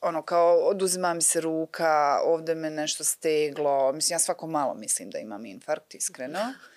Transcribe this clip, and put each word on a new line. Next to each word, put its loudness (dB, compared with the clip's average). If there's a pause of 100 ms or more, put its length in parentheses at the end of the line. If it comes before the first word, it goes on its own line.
Ono, -2
kao, 4
oduzima 2
mi -4
se 2
ruka, 2
ovde 0
me -6
nešto -4
steglo. 2
Mislim, -2
ja -2
svako -2
malo 0
mislim -6
da -8
imam -12
infarkt, -8
iskreno. -8 (380)